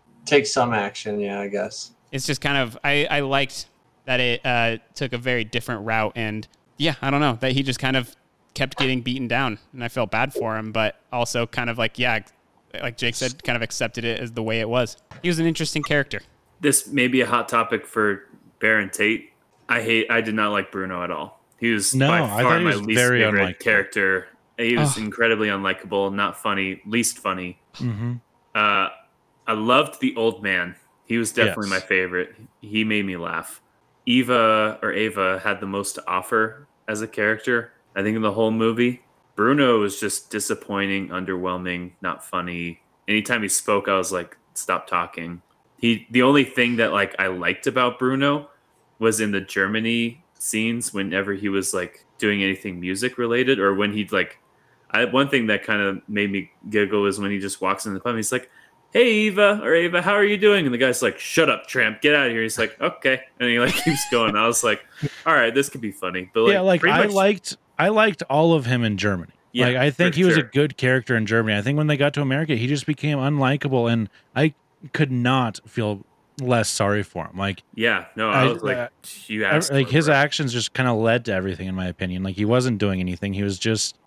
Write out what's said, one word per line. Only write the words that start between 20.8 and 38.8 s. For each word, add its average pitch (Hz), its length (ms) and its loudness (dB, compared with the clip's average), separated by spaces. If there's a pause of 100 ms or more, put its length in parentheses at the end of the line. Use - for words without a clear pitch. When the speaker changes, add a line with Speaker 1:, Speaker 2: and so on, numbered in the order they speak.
Speaker 3:
at 87 80 -6
all. 82 320 -10 (160)
He 117 120 0
was 104 220 0
Speaker 4:
No, 135 140 4
Speaker 3:
by 113 140 4
Speaker 4:
I - 60 0
Speaker 3:
far 107 160 -2
Speaker 4:
thought 127 160 4
he - 60 0
Speaker 3:
my - 60 2
Speaker 4:
was 101 100 0
Speaker 3:
least 110 180 0
Speaker 4:
very 123 220 4
Speaker 3:
favorite 98 360 0
Speaker 4:
unlikable. - 20 -20
Speaker 3:
character. 98 680 0 (300)
He 117 200 0
was 143 200 2
Speaker 2:
Ugh. 110 60 -4
Speaker 3:
incredibly 110 460 0
unlikable, 98 640 -2
not 101 280 -2
funny, 95 440 -4
least 110 340 -2
funny. 92 400 -6 (160)
Speaker 4:
Mm-hmm. 120 380 -6 (420)
Speaker 3:
Uh, 101 340 2 (580)
I 113 60 0
loved 123 460 2
the 131 160 -2
old 113 260 0
man. 92 340 -2 (300)
He 113 120 -2
was 113 140 -2
definitely 104 380 0
Speaker 4:
Yes. 95 120 0
Speaker 3:
my - 60 -16
favorite. 90 480 -2 (260)
He 110 220 -2
made 107 220 0
me 92 120 -6
laugh. 85 440 -8 (440)
Eva, 113 760 2
or 110 120 -2
Ava, 98 500 0
had 101 160 -2
the 101 80 -6
most 98 280 -4
to - 120 -14
offer 110 600 -2 (200)
as 107 140 -4
a 110 60 -6
character, 110 680 -2 (220)
I 95 80 -2
think, 110 120 0
in 110 60 -2
the 107 100 0
whole 110 200 2
movie. 113 500 0 (340)